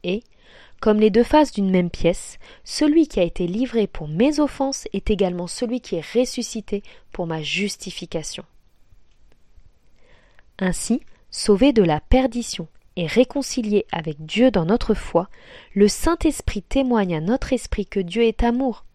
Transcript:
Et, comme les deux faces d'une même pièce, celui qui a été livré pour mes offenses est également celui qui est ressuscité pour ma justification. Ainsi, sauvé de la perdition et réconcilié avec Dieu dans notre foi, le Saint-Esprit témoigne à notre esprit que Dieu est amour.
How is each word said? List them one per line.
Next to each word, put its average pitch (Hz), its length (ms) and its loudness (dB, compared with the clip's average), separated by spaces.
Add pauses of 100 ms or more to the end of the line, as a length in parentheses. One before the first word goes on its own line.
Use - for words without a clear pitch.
Et, 190 200 -4 (580)
comme 214 200 4
les 214 100 6
deux 226 140 4
faces 302 280 4
d'une 196 180 0
même 180 200 2
pièce, - 480 -2 (260)
celui 302 420 2
qui - 140 -4
a 180 40 4
été 180 220 -2
livré 220 400 -2
pour 156 220 -10
mes 254 320 2
offenses 269 520 -2
est 196 180 -4
également 180 360 -2
celui 240 340 -6
qui - 160 -8
est 156 180 -10
ressuscité 220 680 -4 (300)
pour 170 140 -6
ma 160 160 -6
justification. - 1000 -8 (2250)
Ainsi, 190 440 -2 (280)
sauvé 214 420 4
de 226 100 4
la 160 180 2
perdition 240 680 0 (280)
et 175 100 -4
réconcilié 220 840 0
avec 156 320 -8
Dieu 226 260 2
dans 190 140 0
notre 214 300 0
foi, - 340 -2 (460)
le 202 140 6
Saint-Esprit - 760 0
témoigne 233 520 0
à 156 60 -2
notre 220 320 -2
esprit 220 340 -4
que - 140 -4
Dieu 185 220 -2
est 226 200 2
amour. 240 420 0 (100)